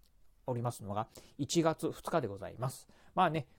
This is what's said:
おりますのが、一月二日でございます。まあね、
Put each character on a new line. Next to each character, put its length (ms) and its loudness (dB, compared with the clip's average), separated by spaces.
お 80 0
り 80 -2
ま 80 0
す 120 -8
の 120 -4
が、 120 -2
一 240 2
月 300 2
二 180 -8
日 100 4
で 80 -2
ご 120 -6
ざ 100 -8
い 80 -14
ま 120 -2
す。 180 -12
ま 100 6
あ 40 6
ね、 160 -2